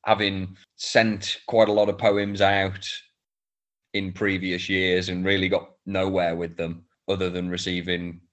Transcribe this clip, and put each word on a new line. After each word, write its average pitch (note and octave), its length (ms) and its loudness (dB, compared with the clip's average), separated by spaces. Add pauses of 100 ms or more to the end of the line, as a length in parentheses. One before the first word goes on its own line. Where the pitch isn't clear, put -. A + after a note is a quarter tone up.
having G2 500 0 (220)
sent A2 680 0
quite A2+ 200 6
a G#2 60 2
lot G#2 160 4
of G2 80 -4
poems G2+ 440 2
out G2 480 2 (1040)
in G2 200 -4
previous F#2+ 560 -2
years F#2 400 2
and F#2 160 -2
really F#2+ 240 2
got F#2 220 -2 (140)
nowhere F#2+ 520 0
with E2+ 180 -6
them E2+ 300 -8 (240)
other F#2 200 0
than F2+ 200 -4
receiving F2 720 -4 (120)